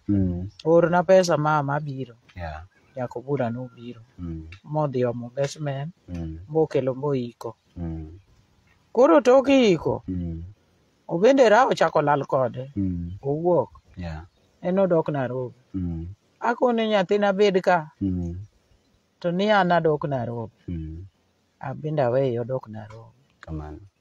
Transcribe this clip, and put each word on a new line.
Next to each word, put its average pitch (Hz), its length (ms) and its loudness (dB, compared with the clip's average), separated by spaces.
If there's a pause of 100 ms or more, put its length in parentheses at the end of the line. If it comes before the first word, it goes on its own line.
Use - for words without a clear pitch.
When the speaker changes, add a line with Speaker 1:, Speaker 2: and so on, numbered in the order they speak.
Speaker 1:
Mm. 95 400 0 (160)
Speaker 2:
orna 170 380 4
pesa 175 340 4
ma, 151 260 0
mabiro. 139 520 -6 (220)
Speaker 1:
Yeah. 80 260 -10 (340)
Speaker 2:
Nyako 123 260 -8
bura 127 280 -4
nobiro. 120 500 -12 (180)
Speaker 1:
Mm. 82 280 -10 (180)
Speaker 2:
Modhi 147 400 -2
omo 120 300 -4
best 143 260 -4
man, 143 320 -6 (160)
Speaker 1:
Mm. 160 300 -8 (100)
Speaker 2:
mokelo 147 460 0
moiko. 127 600 -6 (220)
Speaker 1:
Mm. 80 420 -10 (760)
Speaker 2:
Koro 285 280 6
tok 254 280 6
iko, 190 600 4
Speaker 1:
Mm. 85 340 -6 (680)
Speaker 2:
obende 226 400 4
raha 226 180 6
ochako 170 360 2
lal 143 240 2
kode. 131 500 -2
Speaker 1:
Mm. 90 460 -4
Speaker 2:
Owuok. 151 480 0 (260)
Speaker 1:
Yeah. 80 280 -10 (420)
Speaker 2:
En 185 120 0
odok 175 360 2
Nairobi. 127 400 -6 (200)
Speaker 1:
Mm. 85 320 -6 (340)
Speaker 2:
Akone 233 480 0
nyathina 202 440 2
bed 196 300 2
ka. 165 280 2 (100)
Speaker 1:
Mm. 87 340 -2 (840)
Speaker 2:
To 175 120 -2
ni 190 180 0
an 190 200 4
adok 165 400 2
Nairobi. 117 480 -6 (100)
Speaker 1:
Mm. 82 380 -10 (540)
Speaker 2:
Abende 143 420 -4
aweye 123 380 2
odok 123 280 -6
Nairobi. 110 460 -16 (260)
Speaker 1:
Kamano. 151 380 -12 (220)